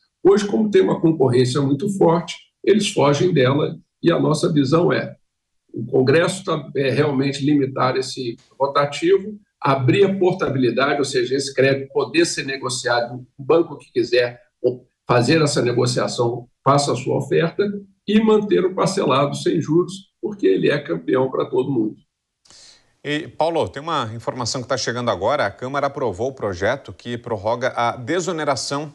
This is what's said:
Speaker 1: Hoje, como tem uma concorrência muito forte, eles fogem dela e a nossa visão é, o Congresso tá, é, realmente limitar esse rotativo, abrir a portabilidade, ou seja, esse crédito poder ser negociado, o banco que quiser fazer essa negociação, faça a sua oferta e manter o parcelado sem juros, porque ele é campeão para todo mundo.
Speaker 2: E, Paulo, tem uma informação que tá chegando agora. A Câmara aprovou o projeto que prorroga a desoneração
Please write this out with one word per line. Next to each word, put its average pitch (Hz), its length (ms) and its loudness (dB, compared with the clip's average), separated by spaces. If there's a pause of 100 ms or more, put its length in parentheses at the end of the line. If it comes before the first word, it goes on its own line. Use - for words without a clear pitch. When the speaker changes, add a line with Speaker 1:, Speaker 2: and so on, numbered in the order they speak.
(220)
Speaker 1:
Hoje, 202 240 6
como 214 240 0
tem 196 120 4
uma 190 180 2
concorrência 131 600 2
muito 139 260 0 (100)
forte, 170 380 2 (260)
eles - 300 2
fogem 143 420 2
dela 131 440 2 (260)
e 165 80 4
a 165 80 2
nossa 151 320 0
visão 147 400 2
é, - 240 -4 (580)
o - 120 -8
Congresso 139 580 2
tá, 156 320 -4
é, 135 140 0
realmente 139 560 0
limitar 131 500 0
esse 127 400 -6 (240)
rotativo, 165 800 0 (220)
abrir 135 420 2
a 190 100 2
portabilidade, 139 840 0
ou 135 60 0
seja, 127 280 -2
esse - 200 -4
crédito 135 400 0
poder 147 320 0
ser 151 200 -6
negociado, 127 800 -4 (120)
o 135 60 -14
banco 156 340 2
que - 160 -20
quiser 120 480 0 (640)
fazer 123 340 4
essa 143 200 0
negociação, 120 840 0 (160)
faça 139 300 2
a - 20 0
sua 127 220 -2
oferta 165 460 0 (440)
e 214 140 4
manter 202 420 4
o 185 120 -2
parcelado 143 600 0
sem 180 240 0
juros, 175 520 -2 (100)
porque 214 240 -6
ele - 240 4
é - 80 2
campeão 131 540 -2
para - 140 -2
todo - 260 -2
mundo. 110 240 -2 (1080)
Speaker 2:
E, 147 240 -4
Paulo, 151 400 0
tem 139 140 -12
uma 147 320 -4
informação 127 480 -6
que 117 60 -12
tá 135 100 -2
chegando 123 320 -2
agora. 110 360 0
A 98 60 -2
Câmara 139 360 -4
aprovou 127 420 -4
o 131 60 -12
projeto 104 580 -4
que 120 240 -10
prorroga 117 580 -4
a 120 200 -2
desoneração 147 1000 -4